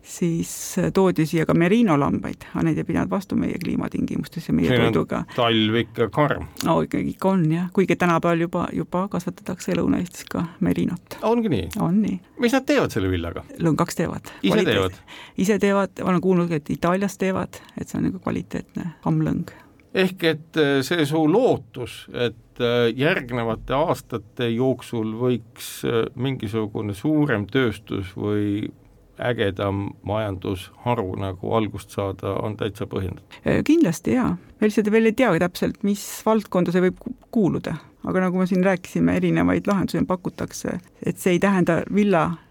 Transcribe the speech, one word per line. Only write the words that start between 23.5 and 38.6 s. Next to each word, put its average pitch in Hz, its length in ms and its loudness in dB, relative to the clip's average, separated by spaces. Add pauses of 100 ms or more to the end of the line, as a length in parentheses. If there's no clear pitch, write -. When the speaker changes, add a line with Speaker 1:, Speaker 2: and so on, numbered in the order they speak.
Speaker 2:
aastate 131 720 -2
jooksul 117 720 -2
võiks, - 680 -4
äh, 120 280 0
mingisugune 110 800 -4
suurem 143 540 0
tööstus 104 680 -2
või 104 560 -2 (480)
ägedam 101 680 -2 (140)
majandusharu 101 1160 -4
nagu 98 340 -6
algust 107 420 -2
saada, 98 480 -4
on 107 140 -6
täitsa 104 280 -6
põhjendatud? - 600 -8
Speaker 1:
Äh, - 160 2
kindlasti 240 520 2
jaa. 233 200 0 (260)
Veel 214 100 4
seda 208 200 0
veel 226 200 4
ei 220 60 -6
tea 247 220 4
täpselt, - 440 -2
mis 202 200 0 (220)
valdkonda 202 480 2
see 180 140 4
võib 180 120 -2
ku-, - 160 -10 (160)
kuuluda. 165 440 0 (300)
Aga 185 220 0
nagu 180 100 0
me 185 100 2
siin 180 180 2